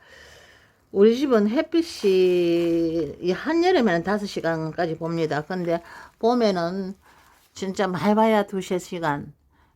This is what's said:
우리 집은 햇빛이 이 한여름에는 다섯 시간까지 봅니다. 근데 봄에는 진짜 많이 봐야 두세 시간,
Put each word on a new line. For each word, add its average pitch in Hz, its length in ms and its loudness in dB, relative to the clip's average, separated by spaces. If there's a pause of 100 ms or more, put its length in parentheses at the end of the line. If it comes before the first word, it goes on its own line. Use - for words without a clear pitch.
(920)
우리 220 260 6
집은 233 300 2
햇빛이 175 1700 0
이 180 120 -2
한여름에는 262 680 2
다섯 202 240 -2
시간까지 160 720 -4
봅니다. 160 460 -2
근데 170 400 -4 (360)
봄에는 196 760 0 (580)
진짜 190 340 -4
많이 190 300 0
봐야 220 280 4
두세 185 360 -4
시간, 156 520 -6 (440)